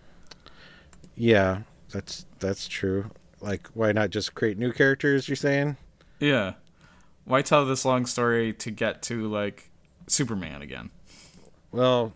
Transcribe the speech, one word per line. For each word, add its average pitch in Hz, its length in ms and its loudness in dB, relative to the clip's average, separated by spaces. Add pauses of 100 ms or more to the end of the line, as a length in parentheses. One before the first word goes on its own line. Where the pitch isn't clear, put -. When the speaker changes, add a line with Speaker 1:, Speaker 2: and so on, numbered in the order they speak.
(1160)
Speaker 1:
Yeah, 101 460 4 (280)
that's, - 360 -10 (120)
that's 98 300 -4
true. 98 420 -2 (300)
Like, - 280 -8
why 110 240 2
not 104 180 2
just 101 240 -4
create 107 240 -2
new 123 140 -2
characters, 139 560 2
you're 135 80 -2
saying? 143 400 0 (440)
Speaker 2:
Yeah. 123 340 0 (720)
Why 131 180 2
tell 147 220 4
this 131 200 0
long 127 220 2
story 117 480 0
to - 160 -10
get 107 320 -4
to, 110 260 -4
like, 104 420 -4 (360)
Superman 90 560 -4
again? 65 280 -12 (800)
Speaker 1:
Well, 123 460 2